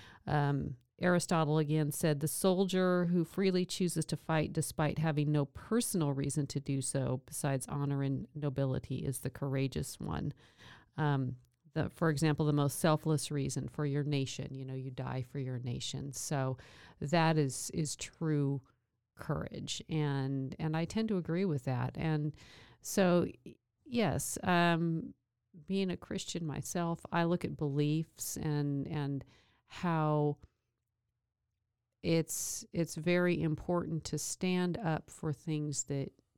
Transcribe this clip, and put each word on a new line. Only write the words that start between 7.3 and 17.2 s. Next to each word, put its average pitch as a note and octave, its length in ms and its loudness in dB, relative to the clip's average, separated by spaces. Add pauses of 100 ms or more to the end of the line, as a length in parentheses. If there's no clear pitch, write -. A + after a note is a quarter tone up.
honor C#3 340 -2
and C3+ 320 -2
nobility C3+ 680 -2
is C3+ 140 -4
the B2+ 100 -4
courageous C3+ 720 -4
one." - 320 -4 (640)
Um, C3+ 400 0 (360)
the, D#3+ 180 0
for E3 180 0
example, D3+ 380 2
the D3+ 40 4
most C#3+ 280 2
selfless D#3 500 2
reason C#3 400 -4
for D3+ 160 -4
your C#3+ 180 0
nation, C#3 520 -2
you C3+ 100 -10
know, C3 80 -10
you C3 160 -8
die B2+ 420 -6
for C#3+ 60 -8
your B2+ 220 -4
nation. C3 540 -6
So C3 440 -2 (420)
that D#3+ 380 4